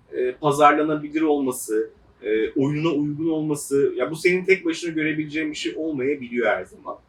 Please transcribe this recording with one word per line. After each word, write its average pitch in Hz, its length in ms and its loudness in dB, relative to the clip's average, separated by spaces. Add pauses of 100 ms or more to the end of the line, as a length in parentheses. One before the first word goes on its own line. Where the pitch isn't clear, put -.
(120)
e, 127 200 -2
pazarlanabilir 147 920 2
olması, 127 680 0 (320)
e, 107 280 0
oyununa 147 420 0
uygun 147 380 -2
olması, 143 680 0
ya 147 140 -2
bu 160 60 -6
senin 180 280 0
tek 185 200 2
başına 165 260 -2
görebileceğin 151 600 -2
bir 147 60 -8
şey 156 200 -6
olmayabiliyor 131 680 -2
her 92 180 0
zaman. - 340 -14 (100)